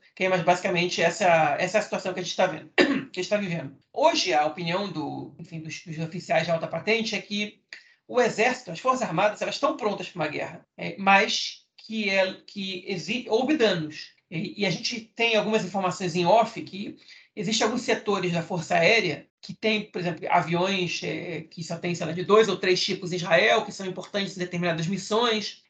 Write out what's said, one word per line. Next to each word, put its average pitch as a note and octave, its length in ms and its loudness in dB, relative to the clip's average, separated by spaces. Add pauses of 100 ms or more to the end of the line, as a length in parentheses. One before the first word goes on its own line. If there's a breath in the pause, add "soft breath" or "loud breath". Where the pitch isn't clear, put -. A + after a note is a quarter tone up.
(160 soft breath)
que - 80 -2
é, F#3 60 2
mas F#3 120 2
basicamente F3 600 2
essa, E3 580 4
essa F3+ 180 0
é - 20 6
a - 40 -2
situação F#3 300 -6
que E3+ 60 -6
a F3+ 40 -6
gente - 120 -8
tá F#3+ 120 4
vendo, D#3 280 -6
<clears throat> C#4 360 2
que - 80 -10
a F3+ 40 -4
gente F3+ 60 -8
tá G#3 80 2
vivendo. E3+ 400 -4 (160)
Hoje, F3 400 2
a D3+ 120 4
opinião F3 440 -4
do, C#3+ 480 -8
enfim, E3 220 -14
dos, D#3 260 -12
dos D#3+ 140 -10
oficiais E3 460 -2
de E3+ 60 -2
alta D#3+ 160 -2
patente G#3+ 460 0
é F#3+ 80 -2
que G#3 400 -6 (460 loud breath)
o A#3+ 140 2
exército, A3+ 500 0
as E3 80 -10
Forças B3 220 0
Armadas, G3 400 2
elas G3+ 140 -4
estão D#4 200 0
prontas G3 340 -4
pra E3 140 -4
uma - 60 -2
guerra, - 360 -8 (120)
é, E3+ 200 -8
mas G3 680 4 (120)
que A3 320 -4
é, F#3+ 240 4 (140)
que F#3+ 400 -8
exi-, G3 420 -4
houve B3+ 280 2
danos. E3+ 580 0 (160)
E, E3 300 -6
e G3 40 0
a F#3 40 2
gente A3 300 -4
tem A#3 360 -2
algumas G#3 300 2
informações F3+ 500 -2
em F3 100 2
off G#3+ 360 4
que F#3+ 360 -10 (400 loud breath)
existem G#3+ 280 0
alguns A3+ 180 0
setores F#3+ 500 0
da E3+ 80 0
Força E3+ 340 -4
Aérea F3+ 520 2 (120)
que - 140 -16
tem, G#3+ 380 -2
por G3 100 -8
exemplo, E3 280 -6
aviões, F3 720 0
é, D#3+ 380 -6
que E3 220 -14
só E3 140 -8
tem, F3 160 -4
sei E3+ 120 -4
lá, D#3 60 -4
de E3+ 140 -4
dois G#3 240 6
ou F3+ 80 0
três F#3 260 2
tipos F3+ 300 -4
em F3+ 40 -2
Israel, G3 460 4
que A3 80 -10
são G3 140 -10
importantes F#3+ 500 -6
em F#3 40 -10
determinadas E3+ 480 -2
missões, G#3+ 840 -2